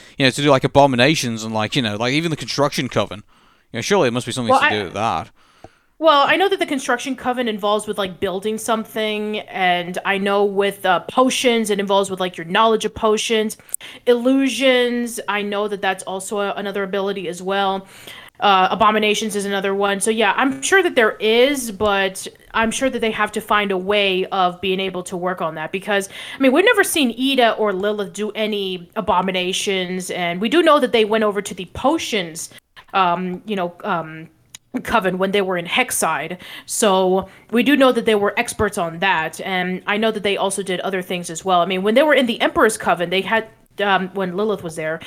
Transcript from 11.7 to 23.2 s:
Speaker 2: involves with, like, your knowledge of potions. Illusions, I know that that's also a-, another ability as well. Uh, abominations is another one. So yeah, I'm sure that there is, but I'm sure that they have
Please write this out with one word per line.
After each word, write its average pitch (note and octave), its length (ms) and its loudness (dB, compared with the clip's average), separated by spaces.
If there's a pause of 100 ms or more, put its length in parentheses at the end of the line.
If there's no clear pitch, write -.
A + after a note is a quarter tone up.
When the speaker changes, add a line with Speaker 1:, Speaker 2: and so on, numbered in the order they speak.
Speaker 2:
involves G3 300 2
with, F#3 100 -6
like, F#3 160 -4
your E3 100 -10
knowledge A3 380 2
of G#3+ 100 -4
potions. G#3+ 640 0 (500)
Illusions, B3 1200 2
I G3+ 160 -2
know G3+ 240 -2
that G3+ 160 -6
that's F#3+ 220 0
also F#3+ 340 -6
a-, G3+ 160 -2
another G3+ 300 -4
ability G3 420 -4
as F3 160 -8
well. F#3+ 460 -2 (520)
Uh, F#3+ 320 6
abominations G#3+ 640 2
is G3+ 80 -4
another G3 280 -2
one. G3 280 0
So A3+ 100 -2
yeah, A3 260 2
I'm C4+ 260 0
sure F#4+ 200 4
that E4+ 140 0
there A3 160 4
is, A#3+ 580 2
but G3 560 -2 (280)
I'm A3+ 180 0
sure C4 180 0
that A#3+ 80 -4
they A3 140 0
have G#3+ 200 0